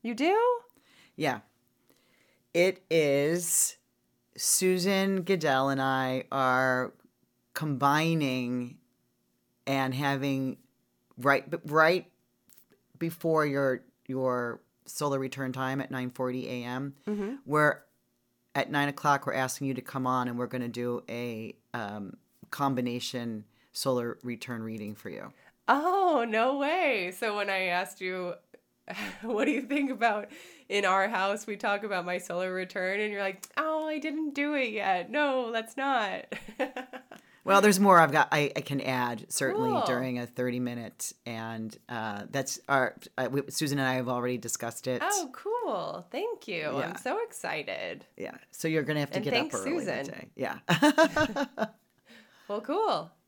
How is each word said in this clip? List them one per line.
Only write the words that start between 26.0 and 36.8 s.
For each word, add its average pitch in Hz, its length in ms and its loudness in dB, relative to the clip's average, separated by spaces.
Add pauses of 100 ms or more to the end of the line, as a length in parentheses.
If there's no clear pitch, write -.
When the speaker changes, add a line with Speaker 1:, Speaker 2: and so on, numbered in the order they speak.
Speaker 1:
no 233 300 2
way. 277 600 0
So 214 200 -2
when 202 120 -2
I 185 180 0
asked 180 340 -2
you, 185 320 -4 (460)
<laughs> 190 420 -10
"What 220 240 0
do 294 60 2
you 277 100 0
think 277 300 -2
about 208 360 0 (420)
in 202 160 2
our 190 220 6
house, 202 400 0
we 208 80 -6
talk 208 280 -2
about 185 220 -2
my 180 120 -2
solar 180 360 -2
return," 185 460 -2
and 214 140 -2
you're 202 100 -4
like, 196 240 -6 (100)
"Oh, 311 300 0
I 311 100 -4
didn't 302 380 -4
do 294 200 0
it 254 160 0
yet. 196 380 0
No, 262 420 0
let's 226 260 -6
not." 240 480 0 (340)
<laughs> 269 60 2 (800)